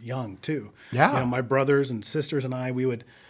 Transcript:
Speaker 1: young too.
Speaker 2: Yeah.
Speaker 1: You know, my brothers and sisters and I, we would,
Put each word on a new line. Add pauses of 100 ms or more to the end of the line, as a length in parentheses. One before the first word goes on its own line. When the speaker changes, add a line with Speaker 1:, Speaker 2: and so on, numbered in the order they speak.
Speaker 1:
young
too. (200)
Speaker 2:
Yeah.
Speaker 1:
You
know,
my
brothers
and
sisters
and
I,
we
would, (240)